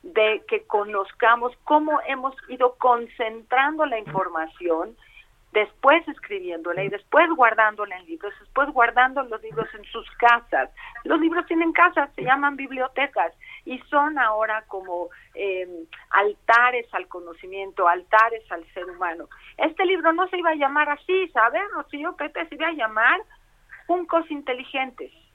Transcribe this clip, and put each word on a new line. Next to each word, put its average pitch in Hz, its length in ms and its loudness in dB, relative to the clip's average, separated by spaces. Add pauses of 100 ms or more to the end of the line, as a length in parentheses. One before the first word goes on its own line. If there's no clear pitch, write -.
de 214 440 0
que 214 160 -4
conozcamos 214 880 0 (120)
cómo 302 440 2
hemos 262 280 -6 (120)
ido 247 300 0
concentrando 247 1080 0
la 240 100 -4
información, 170 1000 -4 (560)
después 277 560 2
escribiéndola 180 760 -6
y 196 60 -4
después 277 460 4
guardándola 214 640 2
en 180 80 -18
libros, 170 340 -12
después 277 300 -2
guardando 254 540 2
los 226 180 -8
libros 220 340 -8
en 208 100 -18
sus - 260 -12
casas. 233 580 2 (360)
Los 330 140 0
libros 339 280 0
tienen 330 260 0
casas, 339 420 4
se 254 60 -10
llaman 277 340 0
bibliotecas 262 760 -4 (320)
y 254 140 -10 (100)
son 294 300 0
ahora 220 480 0
como, 180 420 -8 (240)
eh, 185 340 -4 (440)
altares 247 840 2
al 185 140 -6
conocimiento, 185 800 -4
altares 220 640 2
al 170 120 -10 (100)
ser 180 120 -8
humano. 175 420 -8 (300)
Este 320 280 0
libro 330 280 2
no 359 160 0
se 370 80 -6
iba 330 140 0
a 311 40 0
llamar 294 340 0
así, 359 400 -2
¿sabes, 247 340 2 (100)
Rocío? 302 420 -8
Pepe 311 320 -8
se - 80 -16
iba 320 120 -2
a 339 60 -2
llamar 240 480 2 (680)
Juncos 330 420 0
Inteligentes. 262 840 -8 (240)